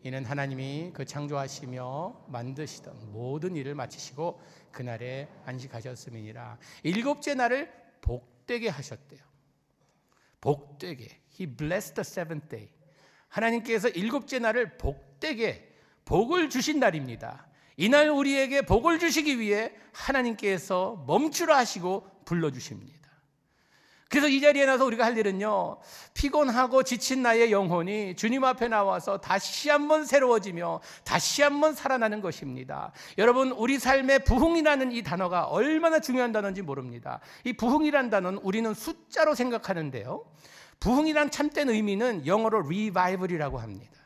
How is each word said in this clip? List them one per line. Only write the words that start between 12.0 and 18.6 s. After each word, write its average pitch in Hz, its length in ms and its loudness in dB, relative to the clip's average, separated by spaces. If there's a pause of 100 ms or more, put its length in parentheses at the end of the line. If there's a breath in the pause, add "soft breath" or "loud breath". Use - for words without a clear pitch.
seventh 165 480 -10
day. 107 220 -16 (580 soft breath)
하나님께서 226 600 0
일곱째 226 500 -4
날을 226 380 0
복되게, 208 1000 -6 (300 soft breath)
복을 269 440 2
주신 285 300 -2
날입니다. 147 680 -2 (300 soft breath)
이날 285 320 6
우리에게 277 520 2